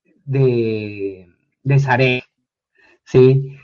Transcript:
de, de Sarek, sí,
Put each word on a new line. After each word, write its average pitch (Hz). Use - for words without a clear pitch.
de, 107
de 139
Sarek, 127
sí, 131